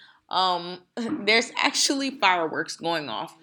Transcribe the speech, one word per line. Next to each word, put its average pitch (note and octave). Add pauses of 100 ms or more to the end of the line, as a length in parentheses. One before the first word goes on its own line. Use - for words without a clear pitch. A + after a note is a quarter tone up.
(300)
um, F3+
<laughs> -
there's A3+
actually C#4
fireworks D#3+
going D#3+
off. A2+